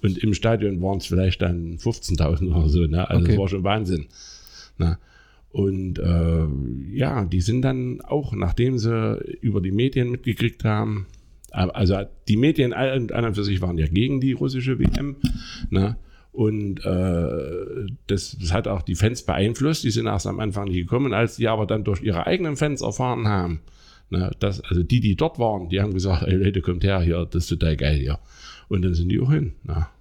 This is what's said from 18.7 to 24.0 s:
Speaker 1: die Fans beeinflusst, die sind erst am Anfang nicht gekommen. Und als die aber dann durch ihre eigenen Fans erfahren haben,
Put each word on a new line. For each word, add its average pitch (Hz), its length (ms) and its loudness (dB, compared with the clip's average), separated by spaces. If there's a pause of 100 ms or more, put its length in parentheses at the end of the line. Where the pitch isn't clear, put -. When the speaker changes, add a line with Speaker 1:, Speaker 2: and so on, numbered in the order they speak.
Speaker 1:
die - 140 -2
Fans 110 260 0
beeinflusst, 117 640 0
die 127 60 0
sind 110 160 -2
erst 104 200 -2
am 98 140 -4
Anfang 101 280 -4
nicht 90 100 0
gekommen. 117 260 0
Und 127 80 0
als 110 240 0
die 117 100 0
aber 110 200 0
dann 104 180 -2
durch 101 160 0
ihre 90 260 0
eigenen 156 300 0
Fans 147 240 -2
erfahren 120 480 -2
haben, 90 320 0 (480)